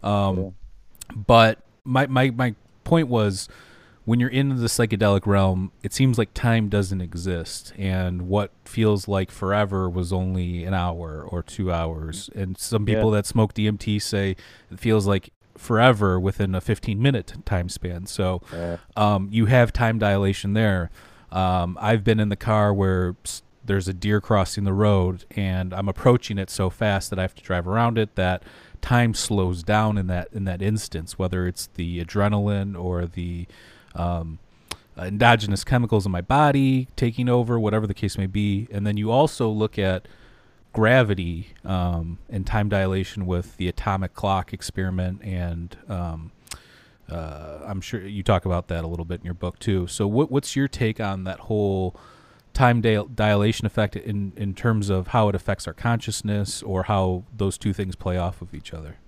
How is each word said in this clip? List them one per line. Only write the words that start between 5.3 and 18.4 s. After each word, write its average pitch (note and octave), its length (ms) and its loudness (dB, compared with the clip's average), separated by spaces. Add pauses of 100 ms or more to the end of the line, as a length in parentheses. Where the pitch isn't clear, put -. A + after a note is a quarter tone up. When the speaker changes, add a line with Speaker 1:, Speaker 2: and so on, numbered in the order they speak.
Speaker 1:
it G2+ 100 -6
seems C3 240 4
like A2+ 160 0
time A2+ 360 2
doesn't G2 320 0
exist, E2+ 760 -6
and F#2 460 -2
what G2 260 0 (160)
feels G#2+ 420 0
like F#2+ 220 -2
forever G2 580 0
was F2 240 -2
only F2+ 520 -2
an F#2 100 -4
hour E2+ 540 -4
or F2 160 -6
two F#2 280 -4
hours. E2 600 -4
And F#2 240 -6
some G#2 300 -2
Speaker 2:
Yeah. G#2+ 80 2
Speaker 1:
people A2 160 4
that G#2 160 0
smoke A2 260 2
D G#2+ 140 0
M G#2+ 100 0
T G#2 220 -2
say G2 360 -2 (360)
it F#2 80 -16
feels A2 260 4
like G2 260 0 (240)
forever G#2+ 640 4
within F#2+ 360 0
a F#2 60 0
fifteen G#2+ 380 -2
minute C3 280 2
t-, - 180 -16
time F2+ 240 -2
span. F2 380 -8
So, F#2 340 -2 (100)